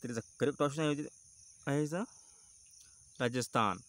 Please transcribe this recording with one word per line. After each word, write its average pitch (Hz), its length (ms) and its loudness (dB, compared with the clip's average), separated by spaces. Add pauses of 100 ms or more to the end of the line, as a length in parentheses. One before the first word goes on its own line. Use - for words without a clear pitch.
तर - 40 -6
याचा 113 120 -2 (200)
करेक्ट 143 220 2
ऑप्शन 143 200 0
आहे, 147 220 0 (600)
आहे 143 140 0
याचा 156 220 -2 (1160)
राजस्थान. 120 580 0 (100)